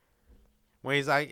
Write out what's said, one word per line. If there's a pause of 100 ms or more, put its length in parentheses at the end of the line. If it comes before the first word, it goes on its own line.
(840)
When
he's
like,